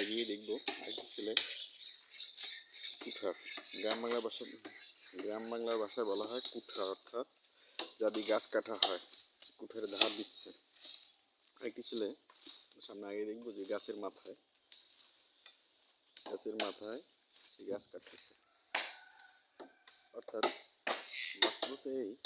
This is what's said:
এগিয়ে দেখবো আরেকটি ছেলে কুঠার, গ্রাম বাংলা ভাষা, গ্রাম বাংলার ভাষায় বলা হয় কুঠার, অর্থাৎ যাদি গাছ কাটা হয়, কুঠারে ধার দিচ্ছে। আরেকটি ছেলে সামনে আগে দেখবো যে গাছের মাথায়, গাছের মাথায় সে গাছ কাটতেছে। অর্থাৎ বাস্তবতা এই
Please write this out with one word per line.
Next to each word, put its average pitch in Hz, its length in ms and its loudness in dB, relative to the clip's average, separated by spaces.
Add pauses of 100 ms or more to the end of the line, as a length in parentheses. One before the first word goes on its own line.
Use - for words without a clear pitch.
এগিয়ে 110 280 4
দেখবো 104 240 0 (260)
আরেকটি - 340 -4
ছেলে 107 180 0 (1700)
কুঠার, - 340 0 (460)
গ্রাম 107 220 4
বাংলা 117 240 4
ভাষা, 113 180 -4 (800)
গ্রাম 107 300 -2
বাংলার 117 300 4
ভাষায় 107 300 2
বলা 104 180 2
হয় 123 120 0 (100)
কুঠার, 107 420 0
অর্থাৎ - 320 -4 (760)
যাদি 107 300 6
গাছ 107 220 6
কাটা 110 220 4 (100)
হয়, 90 180 6 (560)
কুঠারে 110 360 -6
ধার 107 240 10
দিচ্ছে। - 300 -4 (1080)
আরেকটি 120 320 -6
ছেলে 107 200 2 (760)
সামনে 104 240 -8
আগে 104 200 0
দেখবো 117 260 -6
যে 101 60 -4 (100)
গাছের 104 320 -2
মাথায়, 95 320 -8 (1900)
গাছের 107 340 -2
মাথায় 104 360 -2 (500)
সে - 100 -16 (100)
গাছ 101 220 -2
কাটতেছে। - 400 -10 (1900)
অর্থাৎ 113 260 -2 (1000)
বাস্তবতা - 480 4 (140)
এই 98 80 -2 (140)